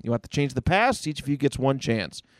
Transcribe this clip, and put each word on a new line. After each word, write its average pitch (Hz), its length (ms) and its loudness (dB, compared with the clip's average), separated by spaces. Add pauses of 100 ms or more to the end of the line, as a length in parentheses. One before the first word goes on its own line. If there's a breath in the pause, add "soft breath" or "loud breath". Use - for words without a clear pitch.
You 113 80 -4
want 117 120 0
to - 80 -20
change 143 240 0
the 131 80 -2
past? 220 440 2
Each 151 140 -4
of - 80 -6
you 143 80 0
gets 139 220 0
one 135 200 2
chance. 110 440 -2 (180 soft breath)